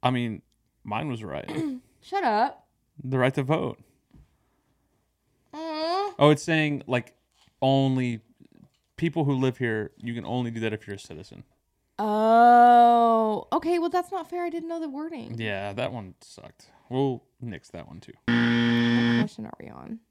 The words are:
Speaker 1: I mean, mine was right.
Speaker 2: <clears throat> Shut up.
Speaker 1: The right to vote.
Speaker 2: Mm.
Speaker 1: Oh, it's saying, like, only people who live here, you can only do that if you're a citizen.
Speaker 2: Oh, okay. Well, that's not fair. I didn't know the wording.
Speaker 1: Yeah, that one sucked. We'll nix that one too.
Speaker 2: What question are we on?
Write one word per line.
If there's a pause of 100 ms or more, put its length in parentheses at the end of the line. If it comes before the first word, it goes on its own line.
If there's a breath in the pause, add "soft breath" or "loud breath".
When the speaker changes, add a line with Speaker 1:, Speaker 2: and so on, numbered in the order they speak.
Speaker 1:
I
mean, (400)
mine
was
right.
Speaker 2:
<clears throat>
Shut
up. (360)
Speaker 1:
The
right
to
vote. (1800)
Speaker 2:
Mm.
Speaker 1:
Oh,
it's
saying,
like, (480)
only (760)
people
who
live
here,
you
can
only
do
that
if
you're
a
citizen. (540)
Speaker 2:
Oh,
okay.
Well,
that's
not
fair.
I
didn't
know
the
wording.
Speaker 1:
Yeah,
that
one
sucked. (180)
We'll (180)
nix
that
one
too. (140)
Speaker 2:
What
question
are
we
on? (100)